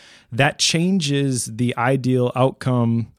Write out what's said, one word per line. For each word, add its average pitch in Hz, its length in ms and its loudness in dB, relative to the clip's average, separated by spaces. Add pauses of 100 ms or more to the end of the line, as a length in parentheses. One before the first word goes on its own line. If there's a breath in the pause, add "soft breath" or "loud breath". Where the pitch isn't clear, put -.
(300 loud breath)
That 135 280 0
changes 143 880 0
the 120 320 -4
ideal 127 560 0
outcome 120 840 0